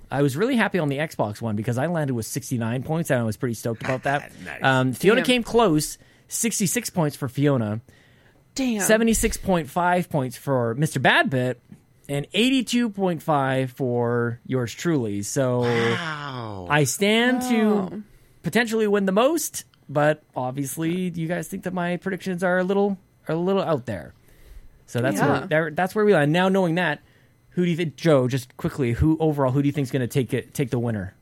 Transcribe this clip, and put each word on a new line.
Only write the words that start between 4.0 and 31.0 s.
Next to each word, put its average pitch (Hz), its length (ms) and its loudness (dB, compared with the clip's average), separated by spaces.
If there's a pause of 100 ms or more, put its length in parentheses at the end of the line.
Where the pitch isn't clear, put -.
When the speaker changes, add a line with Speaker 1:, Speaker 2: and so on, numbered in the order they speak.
Speaker 1:
that. 139 340 -2
Speaker 2:
<laughs> 175 60 -16
Nice. - 180 -12
Speaker 1:
Um, 131 300 4
Fiona 208 280 4
Speaker 3:
Damn. 254 60 -2
Speaker 1:
came 247 160 2
close, 190 560 2 (300)
sixty-six 220 640 -2
points 151 260 -2
for 135 120 -6
Fiona. 120 520 0 (760)
Speaker 3:
Damn. 240 280 -2
Speaker 1:
Seventy-six 220 540 4
point 170 320 0
five 180 420 0
points 127 260 -2
for 123 400 0
Mister 147 240 0
Badbit. 135 560 2 (520)
And 143 260 -4
eighty-two 240 560 0
point 185 320 -2
five 131 500 0
for 120 760 0
yours 127 260 -2
truly. 113 500 -2
So 123 400 0
Speaker 2:
Wow. 117 1080 -2
Speaker 1:
I 147 140 4
stand 233 580 0
to 220 320 2
Speaker 3:
Wow. 190 180 -2 (520)
Speaker 1:
potentially 220 420 0
win 202 200 2
the 190 60 2
most, 277 520 0 (240)
but 151 340 2 (140)
obviously 143 760 -4
you 165 160 -6
guys 170 220 -6
think 190 160 -10
that - 100 -6
my 175 220 -2
predictions 185 480 -6
are 180 140 2
a 185 60 2
little, 196 340 0 (300)
are 156 60 0
a 165 40 -2
little 185 240 0
out 156 240 -2
there. 85 280 -8 (720)
So 120 140 -4
that's 135 160 0
Speaker 3:
Yeah. - 240 2
Speaker 1:
where, 120 80 -10
there, 156 240 0
that's 180 240 -2
where 214 80 2
we 208 100 6
land. 147 180 4
Now 180 160 4
knowing 185 280 2
that, 160 240 -2 (500)
who 180 140 0
do 175 80 2
you 156 40 0
think, 160 200 -4
Joe? 135 320 4
Just 127 280 -4
quickly, - 360 -2
who 156 260 4
overall, 143 320 2
who 139 100 0
do 139 60 2
you 139 60 0
think's 139 180 -2
gonna 127 160 -2
take 123 260 -2
it, - 220 -6
take 135 160 -2
the 127 80 -2
winner? 110 440 -4